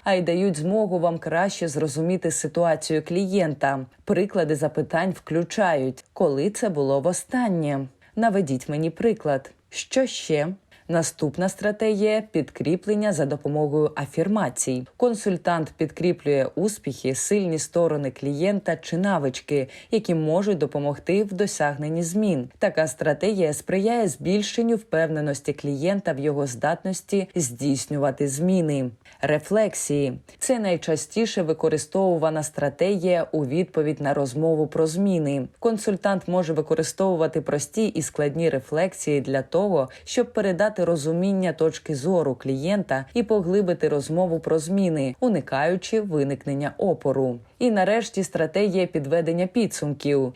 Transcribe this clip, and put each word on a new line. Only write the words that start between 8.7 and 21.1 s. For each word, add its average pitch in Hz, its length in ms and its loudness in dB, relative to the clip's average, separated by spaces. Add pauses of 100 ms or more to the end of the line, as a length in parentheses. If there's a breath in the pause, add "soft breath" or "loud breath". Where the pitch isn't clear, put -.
приклад». 160 600 -2 (180)
Що - 380 -2
ще? 156 420 -2 (400 soft breath)
Наступна 165 600 -2
стратегія — 214 760 0 (100)
підкріплення 185 800 0
за 147 140 0
допомогою 147 720 0
афірмацій. 139 880 -2 (100)
Консультант 180 800 0
підкріплює 147 800 0
успіхи, 151 600 -4
сильні 180 440 0
сторони 151 520 0
клієнта 165 640 -2
чи - 200 -6
навички, 147 720 0 (220 loud breath)
які 220 240 0
можуть 165 440 2
допомогти 147 680 0